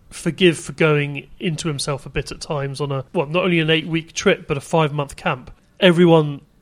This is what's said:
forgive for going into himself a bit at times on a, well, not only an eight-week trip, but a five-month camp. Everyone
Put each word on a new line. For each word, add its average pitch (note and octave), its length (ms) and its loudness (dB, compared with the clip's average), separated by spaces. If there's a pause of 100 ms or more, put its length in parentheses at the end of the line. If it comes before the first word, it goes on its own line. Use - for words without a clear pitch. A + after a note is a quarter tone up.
forgive E3+ 480 0
for - 160 -14
going C#3+ 560 -2 (100)
into E3+ 280 -4
himself C#3+ 380 -6
a C#3+ 40 -14
bit C#3 220 -8
at - 100 -14
times C#3 400 -6
on C#3 100 -6
a, C3+ 220 -6
well, C#3+ 140 -2
not F3 160 -2
only F3 160 2
an D#3 100 0
eight-week D#3+ 440 -2
trip, - 340 0
but D3 100 -4
a C3 40 -8
five-month D3 540 -2
camp. C3 360 -6 (280)
Everyone E3 640 6 (200)